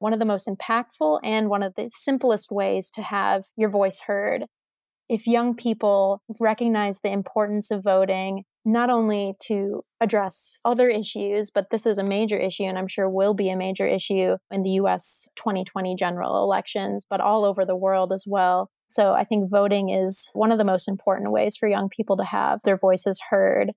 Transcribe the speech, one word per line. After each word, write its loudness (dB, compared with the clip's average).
one 0
of 0
the 0
most 0
impactful 0
and 0
one 0
of -4
the -6
simplest 0
ways -2
to -10
have 0
your 2
voice 0
heard. -2
If -4
young 2
people 2
recognize 0
the -2
importance -2
of -2
voting, 2
not 2
only 0
to -4
address -2
other 4
issues, -2
but -2
this -2
is 2
a 0
major 0
issue, -2
and -4
I'm -4
sure -2
will 2
be 0
a -2
major -2
issue 0
in -2
the 0
U 2
S -2
twenty -4
twenty -6
general -2
elections, -2
but -2
all 2
over 0
the -2
world 0
as -6
well. 2
So 2
I 2
think 0
voting 2
is -2
one 2
of 2
the 4
most 0
important -2
ways 2
for 0
young 0
people -2
to 0
have -2
their 2
voices 2
heard 2